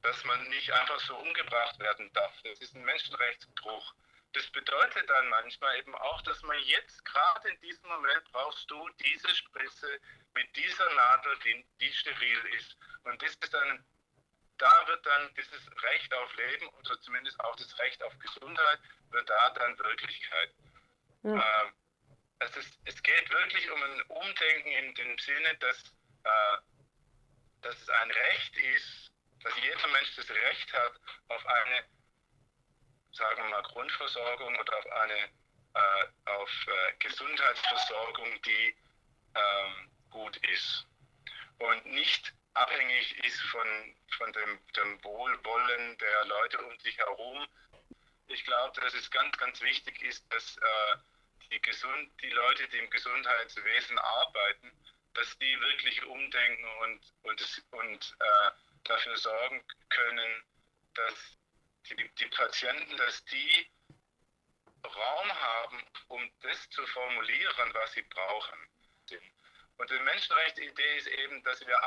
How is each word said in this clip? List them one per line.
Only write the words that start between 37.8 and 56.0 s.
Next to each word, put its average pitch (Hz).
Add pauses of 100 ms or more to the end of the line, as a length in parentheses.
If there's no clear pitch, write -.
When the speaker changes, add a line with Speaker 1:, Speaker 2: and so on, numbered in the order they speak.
Speaker 1:
die, 113 (580)
ähm, 98 (200)
gut 110 (120)
ist - (720)
und 117
nicht - (180)
abhängig 127
ist 120
von, 113 (220)
von 113
dem, 104 (180)
dem 101
Wohlwollen 117
der 107
Leute 104
um 120
sich -
herum. 120 (800)
Ich -
glaube, 127
dass 127
es 123
ganz, -
ganz 123
wichtig -
ist, -
dass, -
äh, 107 (540)
die 113
gesund-, 131
die 131
Leute, 127
die 123
im 117
Gesundheitswesen 120
arbeiten, 113 (440)
dass -
die 131
wirklich 127